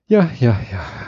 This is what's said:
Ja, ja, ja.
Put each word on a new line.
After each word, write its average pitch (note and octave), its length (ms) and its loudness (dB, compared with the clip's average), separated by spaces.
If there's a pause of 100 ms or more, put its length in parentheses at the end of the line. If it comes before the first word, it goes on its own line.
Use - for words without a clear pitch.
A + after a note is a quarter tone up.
Ja, G3+ 220 4 (100)
ja, A#2 200 4 (120)
ja. F#2 140 -8 (220)